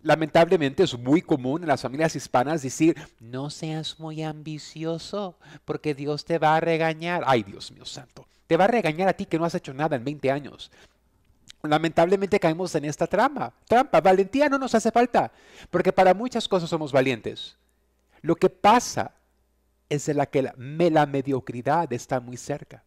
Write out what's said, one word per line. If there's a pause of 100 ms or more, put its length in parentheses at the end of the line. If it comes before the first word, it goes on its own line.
Lamentablemente
es
muy
común
en
las
familias
hispanas
decir, (240)
"No
seas
muy
ambicioso (280)
porque
Dios
te
va
a
regañar".
Ay,
Dios
mío
santo, (220)
te
va
a
regañar
a
ti
que
no
has
hecho
nada
en
veinte
años. (920)
Lamentablemente
caemos
en
esta
trampa. (140)
Trampa,
valentía
no
nos
hace
falta, (380)
porque
para
muchas
cosas
somos
valientes. (640)
Lo
que
pasa (760)
es
de
la
que
la,
me-,
la
mediocridad
está
muy
cerca.